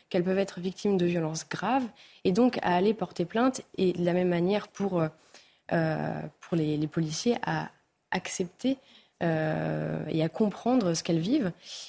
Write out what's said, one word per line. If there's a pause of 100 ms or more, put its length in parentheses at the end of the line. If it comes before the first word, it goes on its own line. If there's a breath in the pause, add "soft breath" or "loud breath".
qu'elles
peuvent
être
victimes
de
violences
graves (400 loud breath)
et
donc
à
aller
porter
plainte. (140)
Et
de
la
même
manière
pour,
euh, (640 soft breath)
euh, (200)
pour
les,
les
policiers
à (400)
accepter, (440 soft breath)
euh,
et
à
comprendre
ce
qu'elles
vivent. (360 loud breath)